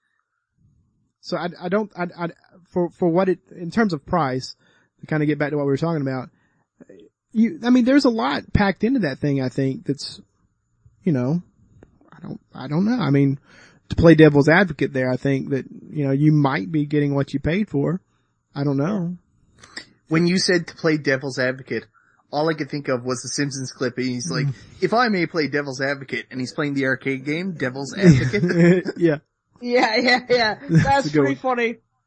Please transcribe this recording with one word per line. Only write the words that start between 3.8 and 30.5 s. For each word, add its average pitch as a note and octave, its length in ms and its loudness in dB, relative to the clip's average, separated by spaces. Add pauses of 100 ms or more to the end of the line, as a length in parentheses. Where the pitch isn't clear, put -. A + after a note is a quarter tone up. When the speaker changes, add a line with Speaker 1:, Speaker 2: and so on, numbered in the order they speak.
Speaker 1:
of D3 120 -8
price, C3+ 500 -2 (460)
to - 60 -20
kinda D3+ 180 0
get D3+ 120 0
back D3 140 -2
to D3+ 60 -2
what C#3+ 80 -2
we C#3 60 0
were C3+ 60 0
talking D#3+ 240 -2
about, C3 280 -6 (1040)
you, G#3+ 300 0
I A#3+ 60 0
mean, B3 160 6
there's C#4 200 4
a B3+ 40 6
lot A#3 340 -2 (100)
packed G3 300 2
into B3 180 2
that C#3 180 -2
thing, C#3 220 0
I B2+ 80 -2
think, C3+ 360 -4
that's, - 360 -8 (840)
you F#3 80 0
know, C#3 300 0 (680)
I - 100 -20
don't, - 180 -14 (140)
I B2+ 140 -14
don't D#3 180 -2
know. A#3+ 140 -2
I D3 100 -2
mean, C#3 300 2 (500)
to - 60 -8
play E3 200 8
devil's D3 340 6
advocate D#3 440 2
there, B2+ 180 -2
I B2+ 60 -2
think C#3 320 -2
that, C3+ 160 -4 (240)
you D3+ 160 -4
know, C3+ 60 0
you D3 200 4
might D3 400 2
be D3+ 140 -2
getting C#3+ 280 0
what C#3 200 -2
you C3+ 60 -4
paid F#3 300 -2
for. D3 320 -2 (540)
I C#3+ 80 -4
don't C#3+ 140 0
know. F3+ 400 -4 (920)
Speaker 2:
When E3 180 2
you F3 140 2
said F3 280 0
to - 80 -20
play D#3+ 220 0
devil's C3+ 400 -2
advocate, B2+ 480 -6 (460)
all D3+ 180 0
I D#3+ 40 -2
could D3+ 180 -6
think D3 160 -8
of B2+ 160 -2
was B2+ 180 -6
the B2+ 80 -10
Simpsons C3+ 420 -6
clip, B2 260 -6
and B2+ 100 -4
he's B2 240 -6
like, C#3 160 -2
Speaker 1:
Mm. C3+ 60 -4 (280)
Speaker 2:
"If F#3 120 0
I A#3+ 160 2
may F#3 180 0
play D#3 200 -2
devil's C#3 320 -4
advocate," C3+ 520 -6
and C3 100 -8
he's B2 120 -8
playing D3 200 -4
the C#3 120 0
arcade C3 380 -2
game, E3+ 300 -6
Devil's C3+ 400 -6
Speaker 1:
<laughs> - 40 -10
Speaker 2:
Advocate. F3 1000 4
Speaker 1:
Yeah. E3 200 2 (440)
Speaker 3:
Yeah, A#3+ 360 0
yeah, B3 220 2 (100)
yeah. A#3 340 0